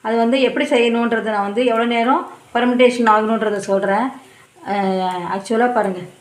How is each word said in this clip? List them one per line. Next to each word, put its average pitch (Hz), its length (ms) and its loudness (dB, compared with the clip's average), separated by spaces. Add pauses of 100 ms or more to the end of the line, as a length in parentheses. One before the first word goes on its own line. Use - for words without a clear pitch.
அது 226 120 0
வந்து 233 240 2
எப்படி 269 260 2
செய்யணுன்றதை 233 640 0
நான் 202 180 -2
வந்து 208 180 -2
எவ்வளோ 233 200 0
நேரம் 240 340 0 (280)
ஃபெர்மெண்டேஷன் 240 600 2
ஆகணுன்றதை 214 520 0
சொல்கிறேன். 196 440 0 (600)
அஹ், 190 340 -2 (300)
ஆக்சுவலாக 226 420 0
பாருங்கள் 190 340 -2 (140)